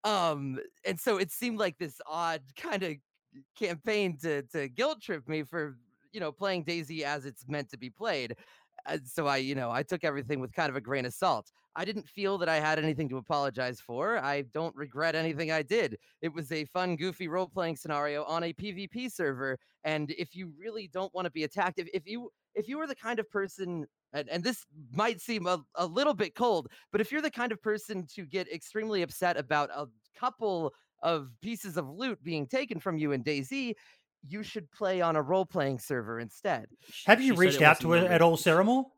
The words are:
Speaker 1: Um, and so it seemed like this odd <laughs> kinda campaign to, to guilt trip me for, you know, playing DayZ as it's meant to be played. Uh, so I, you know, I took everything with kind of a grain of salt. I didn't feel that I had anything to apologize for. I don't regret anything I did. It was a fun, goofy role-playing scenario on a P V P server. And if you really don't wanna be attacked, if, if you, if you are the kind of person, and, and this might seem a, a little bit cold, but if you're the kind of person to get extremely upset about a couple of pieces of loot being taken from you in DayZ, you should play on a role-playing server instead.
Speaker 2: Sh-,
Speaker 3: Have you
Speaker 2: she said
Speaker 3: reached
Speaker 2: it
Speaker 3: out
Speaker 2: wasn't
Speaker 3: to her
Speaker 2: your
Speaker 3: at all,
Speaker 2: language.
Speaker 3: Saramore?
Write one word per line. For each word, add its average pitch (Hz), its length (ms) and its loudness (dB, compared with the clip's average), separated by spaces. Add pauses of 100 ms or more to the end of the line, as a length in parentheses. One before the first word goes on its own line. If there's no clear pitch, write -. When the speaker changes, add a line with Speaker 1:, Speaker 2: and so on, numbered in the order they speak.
Speaker 1:
Um, 156 540 2 (260)
and 190 160 -2
so 214 180 2
it 180 120 0
seemed 233 280 -4
like 185 200 0
this 151 280 -8
odd 160 420 -2
<laughs> - 80 -20
kinda 190 400 -4 (640)
campaign 190 600 -2
to, 147 240 0
to 139 260 -4
guilt 226 320 -2
trip 151 280 -8
me 156 160 -2
for, 147 340 -6 (340)
you 214 80 -10
know, 156 100 -4
playing 185 340 -2
DayZ 165 380 -4
as 143 240 -2
it's 127 220 -14
meant 143 220 -4
to 131 80 -16
be 123 120 -12
played. 139 460 -4 (500)
Uh, 151 180 -2
so 147 220 -2
I, 139 120 2
you 135 160 0
know, 123 160 -2
I 127 120 0
took 170 220 -4
everything 139 360 -2
with 120 120 -6
kind 160 160 0
of 131 80 -2
a 139 40 -2
grain 127 260 -2
of 123 80 -6
salt. 139 360 0 (240)
I 170 120 -4
didn't 208 200 -6
feel 196 320 -2
that 170 120 2
I 156 100 4
had 156 180 2
anything 151 300 0
to 131 80 -4
apologize 127 640 -2
for. 170 380 -2
I 143 240 -2 (100)
don't 160 240 -4
regret 147 400 -2
anything 160 340 -2
I 160 120 0
did. 143 360 0 (220)
It 160 120 -4
was 156 200 -8
a 151 140 -4
fun, 180 280 0
goofy 170 320 -6
role-playing 165 500 -2
scenario 147 480 -2
on 165 200 -2
a 170 80 -4
P 202 200 -8
V 190 140 -8
P 247 220 -8
server. 135 500 -2 (260)
And 151 280 0
if 170 240 -8
you 180 220 -10
really 208 340 -8
don't 185 220 -4
wanna 180 160 -2
be 156 140 -2
attacked, 185 360 -2
if, 165 140 -6
if 170 120 -4
you, 233 240 -10 (240)
if 214 140 -2
you 277 100 -6
are 320 80 -4
the 277 80 -8
kind 226 240 -4
of 214 120 -4
person, 185 560 -4 (260)
and, 139 160 -4
and 170 160 -4
this 247 200 -2 (280)
might 208 280 0
seem 214 280 -4
a, 180 100 2 (160)
a 175 120 0
little 254 280 2
bit 185 220 -2
cold, 208 320 2 (240)
but 208 80 2
if - 100 0
you're 294 120 0
the 302 80 0
kind 240 200 -4
of 214 100 -6
person 208 540 -4
to 190 100 -10
get 180 280 -4
extremely 208 500 -2
upset 175 340 0
about 147 380 0
a 143 120 -6 (300)
couple 196 560 0 (300)
of 151 280 0 (120)
pieces 202 340 -6
of 147 140 -4
loot 214 320 -4
being 151 240 -2
taken 254 320 -2
from 170 200 -2
you 151 140 0
in 127 120 -2
DayZ, 208 500 -2 (520)
you 196 180 -8
should 202 260 -8
play 190 320 0
on 165 140 4
a 151 60 4
role-playing 143 580 2
server 117 400 -2
instead. 117 460 -4 (220)
Speaker 2:
Sh-, - 180 -14
Speaker 3:
Have 226 140 10
you 262 120 4
Speaker 2:
she 185 40 4
said 170 40 4
Speaker 3:
reached 185 160 8
Speaker 2:
it 135 60 6
Speaker 3:
out 151 80 12
Speaker 2:
wasn't 160 120 6
Speaker 3:
to 160 80 2
her 170 80 8
Speaker 2:
your 180 100 6
Speaker 3:
at 170 140 8
all, 170 80 10
Speaker 2:
language. 160 140 0
Speaker 3:
Saramore? 208 400 6 (140)